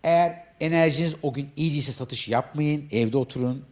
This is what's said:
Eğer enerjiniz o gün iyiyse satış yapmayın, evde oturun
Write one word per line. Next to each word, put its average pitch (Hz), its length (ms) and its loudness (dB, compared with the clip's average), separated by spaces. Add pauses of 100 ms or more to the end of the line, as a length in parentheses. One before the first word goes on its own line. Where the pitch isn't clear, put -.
Eğer 170 400 2 (160)
enerjiniz 160 640 2
o 143 120 -2
gün 139 220 -8
iyiyse 143 360 -2
satış 123 380 -6
yapmayın, 147 640 0
evde 113 260 2
oturun 127 540 -2